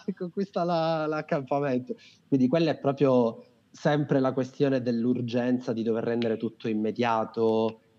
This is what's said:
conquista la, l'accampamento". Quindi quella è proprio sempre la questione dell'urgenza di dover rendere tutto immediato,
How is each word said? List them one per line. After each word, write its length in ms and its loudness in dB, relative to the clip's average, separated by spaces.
conquista 480 -6
la, 440 0
l'accampamento". 880 -2
Quindi 200 2
quella 240 2
è 80 -4
proprio 640 2
sempre 500 0
la 140 2
questione 480 0
dell'urgenza 920 0
di 100 -4
dover 200 0
rendere 340 0
tutto 300 -6
immediato, 1120 0